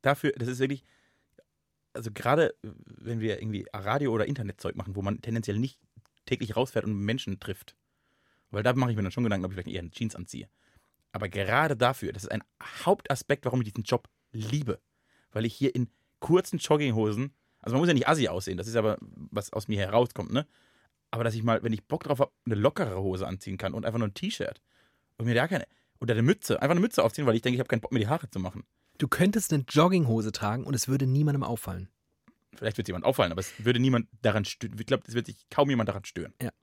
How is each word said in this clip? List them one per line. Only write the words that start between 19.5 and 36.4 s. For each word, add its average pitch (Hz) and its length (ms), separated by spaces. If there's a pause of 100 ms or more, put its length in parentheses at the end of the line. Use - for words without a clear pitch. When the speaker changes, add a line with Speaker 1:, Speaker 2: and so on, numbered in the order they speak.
Speaker 1:
aus - 160
mir 104 120
herauskommt, 104 520
ne? 139 160 (640)
Aber 117 140
dass 113 120
ich 110 80
mal, 113 200
wenn 113 100
ich 107 120
Bock - 180
drauf 139 160
hab, 135 140 (120)
eine 113 100
lockere 104 460
Hose 92 260
anziehen 95 300
kann 95 160
und 113 120
einfach 110 140
nur 107 100
ein 101 40
T-Shirt - 480 (560)
und 113 80
mir 120 100
da 127 120
keine, 175 180 (360)
oder 120 120
eine 110 80
Mütze, 143 400
einfach 143 100
eine 175 100
Mütze - 220
aufziehen, 139 220
weil 113 100
ich 113 60
denke, 123 140
ich 123 60
hab - 80
keinen 113 100
Bock - 140
mehr, 120 80
die 104 80
Haare 156 200
zu 98 100
machen. 92 240 (340)
Speaker 2:
Du 147 100
könntest 190 460
eine 139 140
Jogginghose 143 680
tragen 110 320
und 147 80
es 120 160
würde 135 180
niemandem 143 360
auffallen. 95 440 (680)
Speaker 1:
Vielleicht 110 220
wird's - 120
jemand 90 160
auffallen, 107 260
aber 85 80
es - 240
würde 117 160
niemand 127 300 (120)
daran 107 220
stö-, - 340
ich 113 80
glaub, - 220
es 110 60
wird 117 140
sich - 220
kaum 143 200
jemand 117 180
daran 98 160
stören. - 380